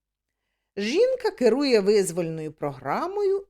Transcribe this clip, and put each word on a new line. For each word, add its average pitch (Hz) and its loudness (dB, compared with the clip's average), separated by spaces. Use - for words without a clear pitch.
Жінка 415 0
керує 247 2
визвольною 165 0
програмою 311 -4